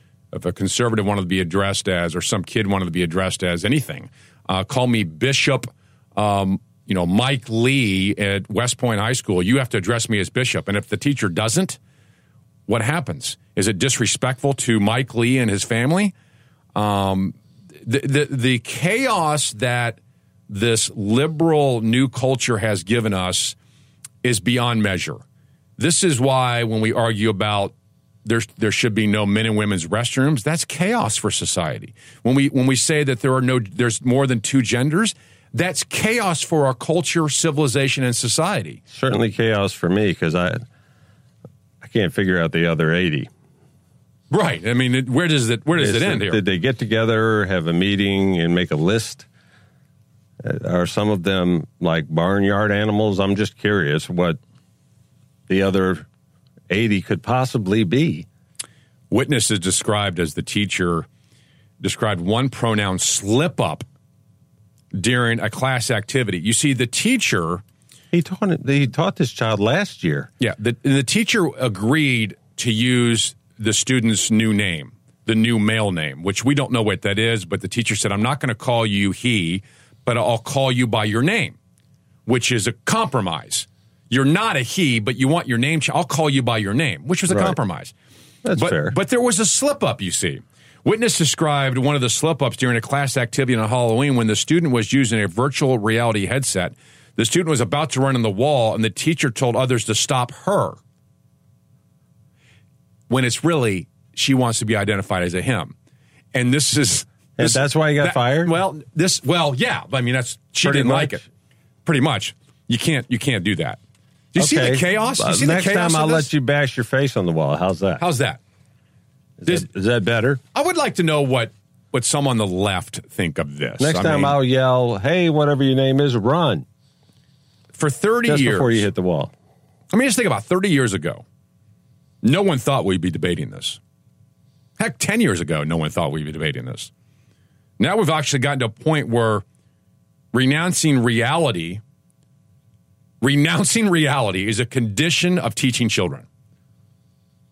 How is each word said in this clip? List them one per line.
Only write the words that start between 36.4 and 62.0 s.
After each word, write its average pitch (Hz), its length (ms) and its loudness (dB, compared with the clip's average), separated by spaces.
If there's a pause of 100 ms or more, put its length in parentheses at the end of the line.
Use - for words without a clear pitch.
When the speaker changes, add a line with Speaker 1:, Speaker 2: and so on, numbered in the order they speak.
Speaker 1:
for 151 240 2
our 127 80 2
culture, 165 540 0
civilization, 139 760 0
and 120 120 0
society. 127 720 -2
Speaker 2:
Certainly 117 440 -2
chaos 104 420 0
for - 160 -4
me, 98 240 2
'cause 80 220 -2
I, 87 220 0 (1300)
I - 40 -20
can't 101 260 0
figure 92 300 2
out 82 100 0
the 85 180 2
other 80 220 2
eighty. 85 380 -2 (960)
Speaker 1:
Right. 135 380 0
I 120 80 0
mean, 123 220 0
it, 131 120 -2
where 160 200 2
does 135 200 2
it, 117 160 -2
where 147 140 2
does 110 120 2
Speaker 2:
Is 98 60 2
Speaker 1:
it 143 60 2
end 175 180 0
Speaker 2:
it, 104 60 0
Speaker 1:
here? 92 60 -2
Speaker 2:
did 104 120 2
they 95 140 2
get 110 220 0
together, 110 640 2
have 90 220 0
a 85 40 2
meeting, 98 680 2
and 85 160 2
make 90 160 0
a 78 40 0
list? 95 480 -2 (1200)
Uh, - 140 -4 (100)
are 90 180 2
some 104 220 -2
of 98 140 0
them, 90 440 0 (140)
like, 82 320 0
barnyard 98 600 2
animals? 104 480 0
I'm 98 160 0
just 101 200 -2
curious 82 540 0
what 87 280 0 (1080)
the 95 160 2
other 95 440 0 (640)
eighty 104 320 0
could 90 220 -4
possibly 113 640 0
be. 92 420 0 (800)
Speaker 1:
Witness 127 420 0
is 104 100 0
described 95 580 -2
as 82 160 -2
the - 80 -4
teacher 90 640 -2 (760)
described 95 400 -2